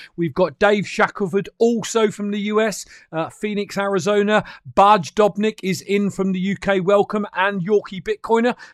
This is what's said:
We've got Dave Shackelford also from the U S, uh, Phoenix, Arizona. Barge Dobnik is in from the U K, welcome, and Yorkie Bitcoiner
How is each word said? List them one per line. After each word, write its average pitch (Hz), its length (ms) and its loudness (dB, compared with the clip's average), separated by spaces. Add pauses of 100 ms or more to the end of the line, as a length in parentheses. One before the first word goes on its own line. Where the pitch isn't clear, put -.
(180)
We've 170 160 -2
got 170 260 -2
Dave 202 260 2
Shackelford 196 640 -2 (120)
also 226 520 2
from 202 200 -8
the 208 100 -4
U 214 180 -2
S, 220 260 -2 (280)
uh, 160 160 -4
Phoenix, 208 480 -6
Arizona. 202 640 0 (220)
Barge 196 500 4
Dobnik 208 480 0
is 185 160 -2
in 202 300 -2
from 190 240 -2
the 185 80 -4
U 196 160 -2
K, 196 240 0
welcome, 202 520 2
and 190 320 -2
Yorkie 202 380 -2
Bitcoiner 226 540 -2 (160)